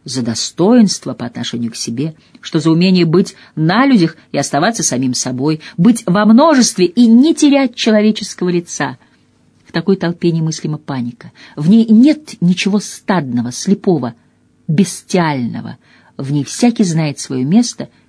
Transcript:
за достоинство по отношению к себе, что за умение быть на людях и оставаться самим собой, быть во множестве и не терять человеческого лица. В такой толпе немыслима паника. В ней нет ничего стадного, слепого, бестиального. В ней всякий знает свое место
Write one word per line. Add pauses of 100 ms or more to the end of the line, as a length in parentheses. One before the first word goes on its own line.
за
достоинство
по
отношению
к
себе, (260)
что
за
умение
быть (200)
на
людях (160)
и
оставаться
самим
собой, (160)
быть
во
множестве
и
не
терять
человеческого
лица. (680)
В
такой
толпе
немыслима
паника. (240)
В
ней
нет
ничего
стадного,
слепого, (540)
бестиального. (400)
В
ней
всякий
знает
свое
место (180)